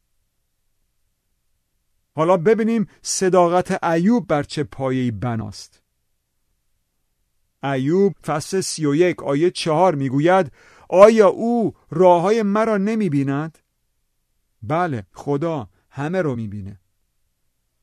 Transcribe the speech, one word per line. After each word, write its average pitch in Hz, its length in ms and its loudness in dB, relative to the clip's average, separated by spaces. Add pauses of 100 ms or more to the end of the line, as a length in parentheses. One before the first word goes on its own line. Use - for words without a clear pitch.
(2250)
حالا 165 220 2
ببینیم 214 500 0 (160)
صداقت 180 840 0
ایوب 170 420 0
بر 147 160 0
چه 147 220 -8
پایه‌ای 131 460 -4
بناست. 110 720 -10 (1800)
ایوب 147 520 0 (100)
فصل 156 360 -4
سی 160 260 -6
و 143 80 0
یک، 170 280 0
آیهٔ 147 280 -2
چهار 170 440 0
میگوید: 143 580 0 (360)
«آیا 208 400 8
او 226 460 -2 (160)
راه‌های 180 520 4
مرا 214 340 -2
نمی‌بیند؟» 160 840 -4 (1040)
بله، 139 500 -4
خدا 143 560 -6 (220)
همه 170 320 -4
رو 139 140 -4
می‌بینه. 101 440 -12 (1040)